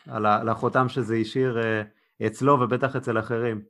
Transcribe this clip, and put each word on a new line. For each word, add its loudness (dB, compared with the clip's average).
על -2
ה-, 4
על -2
החותם 2
שזה -2
השאיר, 0
אה, 0
אצלו 4
ובטח 0
אצל -2
אחרים. -2